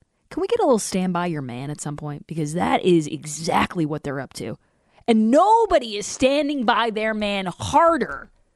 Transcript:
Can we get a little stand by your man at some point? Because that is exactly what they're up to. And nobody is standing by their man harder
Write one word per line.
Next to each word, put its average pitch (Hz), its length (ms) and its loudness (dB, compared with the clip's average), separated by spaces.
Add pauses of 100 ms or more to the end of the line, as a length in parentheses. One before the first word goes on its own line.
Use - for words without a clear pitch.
(300)
Can 311 120 -8
we 392 60 -2
get 466 120 0
a 427 40 2
little 254 160 4
stand 185 340 -2
by 175 140 -2
your 151 140 -4
man 123 280 -10
at 147 100 -10
some 147 160 -8
point? 147 320 -12
Because 156 280 -6
that 190 280 0
is 165 240 4
exactly 160 800 -4
what 147 180 -8
they're 139 160 -6
up 127 140 -12
to. - 240 -10 (480)
And 220 240 4
nobody 349 680 4
is 208 100 -8
standing 277 560 0
by 226 260 2
their 214 240 -2
man 202 340 -4
harder 262 840 0 (240)